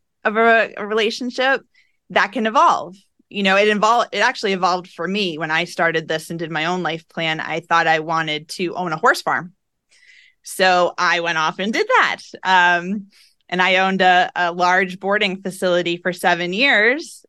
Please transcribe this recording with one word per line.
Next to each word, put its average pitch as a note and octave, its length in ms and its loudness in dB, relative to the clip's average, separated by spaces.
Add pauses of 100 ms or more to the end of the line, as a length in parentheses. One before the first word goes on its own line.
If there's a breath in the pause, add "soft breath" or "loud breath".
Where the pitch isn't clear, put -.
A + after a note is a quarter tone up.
(240)
of G#3+ 140 -2
a, A3+ 380 2
a G#3 120 -10
relationship, A#3+ 720 -2 (480)
that F#3+ 220 0
can A3 160 -2
evolve. A3+ 480 2 (340)
You G3 140 -6
know, F#3+ 120 4
it G3+ 120 4
evolved, G#3+ 440 2
it G3+ 100 -2
actually A3+ 320 0
evolved F3+ 340 0
for E3+ 200 -8
me F#3 300 -4
when D#3+ 140 -6
I D#3+ 140 0
started E3 420 -2
this D#3+ 240 -6
and E3+ 80 -8
did E3 100 -8
my D#3 160 -4
own F3+ 160 -2
life E3 260 -6
plan. D#3+ 320 -4
I D#3 200 -6
thought E3 260 0
I D#3+ 140 2
wanted D#3 500 -4
to F3 240 -6
own F3+ 180 -6
a D#3 60 -6
horse B3+ 240 2
farm. D3+ 320 -4 (880 soft breath)
So F3+ 560 2
I F3 220 2
went E3+ 180 -2
off D#3+ 220 -2
and G#3+ 120 -4
did F4 160 -4
that. G4+ 300 2 (260)
Um, F3+ 640 2 (400 soft breath)
and F#3 120 -2
I F#3 160 4
owned F#3+ 240 2
a, F3+ 340 4
a F3 160 -2
large F3+ 480 0
boarding G3 420 -2
facility F3 560 -2
for F3 160 -4
seven F3 400 -2
years, B3 760 0